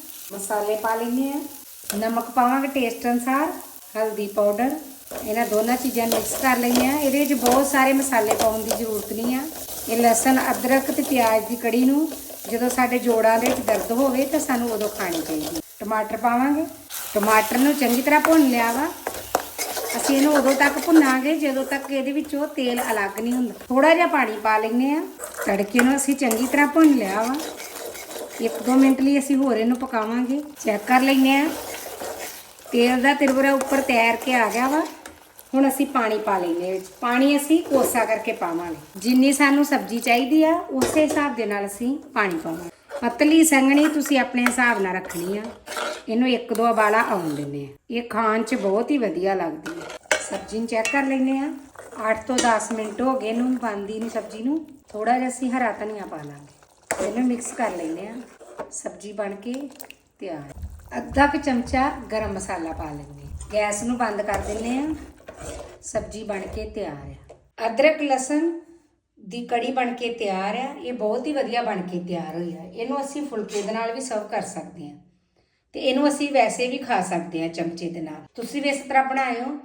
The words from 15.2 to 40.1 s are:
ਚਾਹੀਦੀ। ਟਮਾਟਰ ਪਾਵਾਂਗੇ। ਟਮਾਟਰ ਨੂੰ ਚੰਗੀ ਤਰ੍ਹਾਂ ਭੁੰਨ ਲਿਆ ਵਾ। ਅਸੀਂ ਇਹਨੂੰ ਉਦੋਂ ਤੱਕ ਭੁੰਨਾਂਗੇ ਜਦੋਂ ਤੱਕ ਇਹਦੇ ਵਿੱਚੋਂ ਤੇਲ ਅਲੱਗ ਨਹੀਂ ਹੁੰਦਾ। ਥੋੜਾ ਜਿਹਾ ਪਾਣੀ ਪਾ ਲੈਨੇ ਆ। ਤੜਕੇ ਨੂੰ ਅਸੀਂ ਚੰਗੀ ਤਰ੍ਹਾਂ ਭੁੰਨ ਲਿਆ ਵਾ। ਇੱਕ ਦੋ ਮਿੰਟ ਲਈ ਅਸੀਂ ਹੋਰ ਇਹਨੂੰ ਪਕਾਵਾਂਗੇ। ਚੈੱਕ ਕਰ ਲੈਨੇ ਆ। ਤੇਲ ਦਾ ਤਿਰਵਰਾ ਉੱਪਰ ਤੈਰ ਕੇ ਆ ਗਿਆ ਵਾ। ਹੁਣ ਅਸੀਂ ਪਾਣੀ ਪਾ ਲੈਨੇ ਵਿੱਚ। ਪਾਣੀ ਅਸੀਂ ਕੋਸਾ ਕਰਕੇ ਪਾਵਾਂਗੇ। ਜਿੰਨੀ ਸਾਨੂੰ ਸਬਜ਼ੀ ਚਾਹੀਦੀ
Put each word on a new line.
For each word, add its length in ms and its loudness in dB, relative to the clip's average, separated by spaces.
ਚਾਹੀਦੀ। 400 -6
ਟਮਾਟਰ 380 -2
ਪਾਵਾਂਗੇ। 500 2
ਟਮਾਟਰ 440 2
ਨੂੰ 160 4
ਚੰਗੀ 280 2
ਤਰ੍ਹਾਂ 180 6
ਭੁੰਨ 300 6
ਲਿਆ 220 2
ਵਾ। 160 0
ਅਸੀਂ 200 2
ਇਹਨੂੰ 180 4
ਉਦੋਂ 200 4
ਤੱਕ 320 2
ਭੁੰਨਾਂਗੇ 520 6
ਜਦੋਂ 260 0
ਤੱਕ 260 -4
ਇਹਦੇ 220 -2
ਵਿੱਚੋਂ 340 -4
ਤੇਲ 340 -2
ਅਲੱਗ 300 -2
ਨਹੀਂ 120 -2
ਹੁੰਦਾ। 220 -2
ਥੋੜਾ 260 6
ਜਿਹਾ 120 4
ਪਾਣੀ 360 0
ਪਾ 160 4
ਲੈਨੇ 360 0
ਆ। 80 0
ਤੜਕੇ 340 2
ਨੂੰ 160 6
ਅਸੀਂ 180 0
ਚੰਗੀ 320 0
ਤਰ੍ਹਾਂ 200 4
ਭੁੰਨ 280 8
ਲਿਆ 280 0
ਵਾ। 120 -2
ਇੱਕ 220 -4
ਦੋ 100 0
ਮਿੰਟ 280 6
ਲਈ 180 4
ਅਸੀਂ 180 0
ਹੋਰ 200 2
ਇਹਨੂੰ 200 2
ਪਕਾਵਾਂਗੇ। 640 -2
ਚੈੱਕ 200 2
ਕਰ 160 6
ਲੈਨੇ 360 6
ਆ। 120 4
ਤੇਲ 300 4
ਦਾ 120 6
ਤਿਰਵਰਾ 380 4
ਉੱਪਰ 280 2
ਤੈਰ 360 2
ਕੇ 180 -2
ਆ 140 2
ਗਿਆ 200 0
ਵਾ। 120 2
ਹੁਣ 140 4
ਅਸੀਂ 180 0
ਪਾਣੀ 320 0
ਪਾ 200 0
ਲੈਨੇ 340 -2
ਵਿੱਚ। 120 -4
ਪਾਣੀ 360 4
ਅਸੀਂ 260 2
ਕੋਸਾ 420 2
ਕਰਕੇ 280 -2
ਪਾਵਾਂਗੇ। 440 -4
ਜਿੰਨੀ 360 4
ਸਾਨੂੰ 320 4
ਸਬਜ਼ੀ 340 -2
ਚਾਹੀਦੀ 460 4